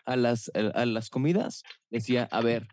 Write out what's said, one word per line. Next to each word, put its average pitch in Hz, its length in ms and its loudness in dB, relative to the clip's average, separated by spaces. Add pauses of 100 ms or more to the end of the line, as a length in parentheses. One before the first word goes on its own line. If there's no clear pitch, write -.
a 127 120 0
las, 120 360 2
a, 107 280 0
a 120 40 2
las 113 240 -2
comidas, 175 540 0 (260)
decía, 117 420 0
A 113 100 0
ver, 117 320 0